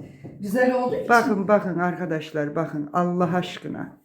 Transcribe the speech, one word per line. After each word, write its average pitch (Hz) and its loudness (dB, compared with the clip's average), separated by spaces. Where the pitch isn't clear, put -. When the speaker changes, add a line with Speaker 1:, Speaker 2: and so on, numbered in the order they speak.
Speaker 1:
güzel 254 2
olduğu 247 0
için. - -2
Speaker 2:
Bakın, 220 4
bakın 196 2
arkadaşlar, 156 -2
bakın 151 -4
Allah 175 0
aşkına. - -8